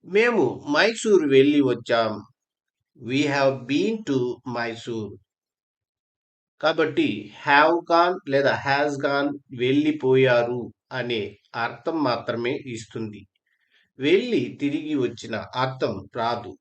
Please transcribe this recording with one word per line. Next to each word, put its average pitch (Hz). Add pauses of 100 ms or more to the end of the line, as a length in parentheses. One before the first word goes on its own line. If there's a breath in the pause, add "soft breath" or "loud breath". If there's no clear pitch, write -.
మేము 214 (260)
మైసూరు 190
వెళ్ళి 143
వచ్చాం. 117 (880)
We 127
have 139 (100)
been 180
to 135 (300)
మైసూర్. 117 (1500)
కాబట్టి 160 (320)
have 151 (120)
gone 175 (120)
లేదా 139
has 143
gone 143 (280)
వెళ్ళిపోయారు 131 (300)
అనే 120 (380)
అర్థం 120
మాత్రమే 120 (140)
ఇస్తుంది. 107 (760)
వెళ్ళి 185 (140)
తిరిగి 147
వచ్చిన 113 (200)
అర్థం 131 (220)
రాదు. 113